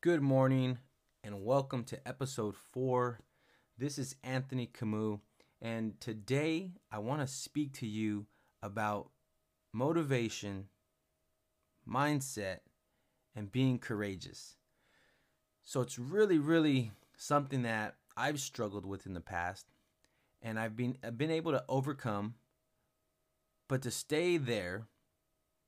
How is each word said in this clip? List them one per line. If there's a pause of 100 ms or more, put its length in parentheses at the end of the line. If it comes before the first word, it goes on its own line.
Good
morning (460)
and
welcome
to
episode
four. (600)
This
is
Anthony
Camus, (420)
and
today (220)
I
wanna
speak
to
you (340)
about (640)
motivation, (1200)
mindset, (760)
and
being
courageous. (1040)
So
it's
really,
really (260)
something
that (200)
I've
struggled
with
in
the
past, (800)
and
I've
been,
I've
been
able
to
overcome, (1300)
but
to
stay
there (840)